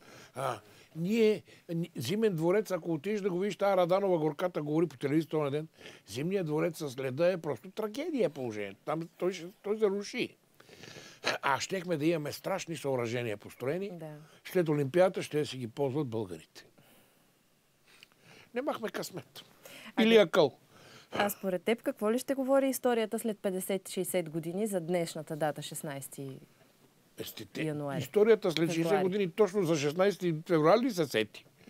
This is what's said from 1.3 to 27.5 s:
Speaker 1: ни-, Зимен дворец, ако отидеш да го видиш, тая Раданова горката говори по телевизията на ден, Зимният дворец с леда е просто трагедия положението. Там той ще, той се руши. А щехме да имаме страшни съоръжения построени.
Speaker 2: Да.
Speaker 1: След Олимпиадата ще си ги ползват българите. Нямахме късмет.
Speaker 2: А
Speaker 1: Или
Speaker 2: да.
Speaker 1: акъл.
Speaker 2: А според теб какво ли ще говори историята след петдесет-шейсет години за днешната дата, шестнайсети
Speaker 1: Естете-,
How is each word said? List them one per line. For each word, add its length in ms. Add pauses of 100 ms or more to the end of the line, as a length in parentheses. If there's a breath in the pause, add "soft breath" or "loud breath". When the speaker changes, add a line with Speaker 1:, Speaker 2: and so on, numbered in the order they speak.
Speaker 1:
ни-, 260
Зимен 400
дворец, 360
ако 220
отидеш 280
да 80
го 100
видиш, 180
тая 200
Раданова 400
горката 440
говори 260
по 100
телевизията 400
на 140
ден, 160 (400 loud breath)
Зимният 400
дворец 300
с 200
леда 340
е 60
просто 340
трагедия 580
положението. 560
Там 320
той 160
ще, 140 (160)
той 140
се 80
руши. 520 (1040 loud breath)
А 180
щехме 380
да 80
имаме 260
страшни 460
съоръжения 600
построени. 560
Speaker 2:
Да. 180 (340 soft breath)
Speaker 1:
След 240
Олимпиадата 540
ще 220
си 120
ги 100
ползват 400
българите. 580 (1900 loud breath)
Нямахме 360
късмет. 540 (520 loud breath)
Speaker 2:
А 80
Speaker 1:
Или 100
Speaker 2:
да. 80
Speaker 1:
акъл. 360 (540 loud breath)
Speaker 2:
А 180
според 340
теб 200
какво 280
ли 80
ще 140
говори 360
историята 500
след 180
петдесет-шейсет 920
години 380
за 140
днешната 540
дата, 260
шестнайсети 800 (800)
Speaker 1:
Естете-, 460